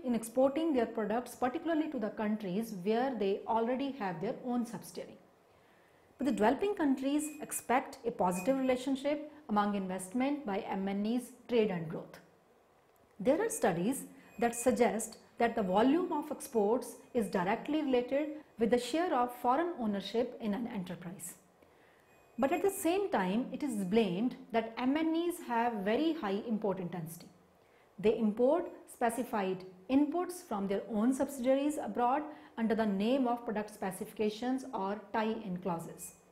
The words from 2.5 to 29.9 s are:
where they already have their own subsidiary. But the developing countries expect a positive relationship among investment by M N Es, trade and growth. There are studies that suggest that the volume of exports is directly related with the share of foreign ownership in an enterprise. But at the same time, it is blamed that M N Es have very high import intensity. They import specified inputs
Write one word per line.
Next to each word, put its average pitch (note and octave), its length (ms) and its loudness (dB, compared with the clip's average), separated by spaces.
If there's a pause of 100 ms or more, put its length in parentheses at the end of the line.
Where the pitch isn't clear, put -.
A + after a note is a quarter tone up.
where A#3 340 0
they G3 300 0
already A#3+ 460 0
have F3+ 280 -6
their A3 140 -2 (100)
own A#3+ 200 0
subsidiary. - 520 -12 (1000)
But B3+ 80 -2
the C4+ 80 2
developing C4+ 420 2
countries C#4+ 480 2 (180)
expect - 640 -2
a A#3 60 -2
positive F#3 480 0
relationship C4+ 720 -2 (180)
among G#3 260 2
investment B3 720 -2
by G3+ 140 -2
M G3 280 -4
N G3+ 180 0
Es, A#3+ 260 -2 (160)
trade A3 240 4
and E3 180 -4
growth. - 300 -10 (1000)
There C4 220 2
are A4+ 80 0
studies G3+ 540 0 (360)
that A#3 140 2
suggest A3 640 0 (220)
that A#3 160 2
the A3 80 0
volume C4 480 4
of D4 200 -2
exports A3+ 640 0 (180)
is A3 140 2
directly A3 540 0
related C4+ 480 2 (300)
with G#3+ 120 4
the B3 80 6
share D#4+ 340 0
of B3 220 2
foreign D#4+ 440 2
ownership A3+ 640 -2
in G#3+ 140 0
an A3+ 120 -4
enterprise. F3+ 680 -8 (1040)
But C4+ 120 2
at F4 120 0
the G4 80 6
same F#4+ 400 2
time, G#3+ 400 2
it B3 100 -6
is A#3 220 -2
blamed G3+ 520 2 (160)
that A3+ 260 0
M C4 200 2
N D#4+ 180 2
Es E4+ 200 0 (120)
have A#3 260 2 (100)
very C#4+ 300 2
high G3+ 340 -2
import G3 320 0
intensity. E3+ 480 -8 (720)
They A3 180 4
import B3 540 4 (200)
specified G#3 720 -2 (260)
inputs D4+ 580 2